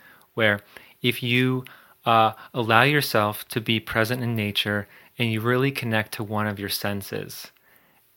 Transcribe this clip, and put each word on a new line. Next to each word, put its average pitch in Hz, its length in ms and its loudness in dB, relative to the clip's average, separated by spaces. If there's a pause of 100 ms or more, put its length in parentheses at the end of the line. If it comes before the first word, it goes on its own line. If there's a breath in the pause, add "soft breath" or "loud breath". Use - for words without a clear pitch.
(340 loud breath)
where 104 260 2 (400 loud breath)
if 123 220 0
you, 127 420 0 (400 loud breath)
uh, 113 280 6 (200 loud breath)
allow 113 300 4
yourself 131 640 2
to - 140 -4
be 110 180 0
present 117 420 0
in 117 140 -2
nature 104 500 -2 (320 loud breath)
and 117 140 0
you 110 80 -2
really 127 300 0
connect 110 420 -2
to - 100 -8
one 107 240 -2
of 101 140 -6
your 98 80 -6
senses, 101 840 -8 (640 soft breath)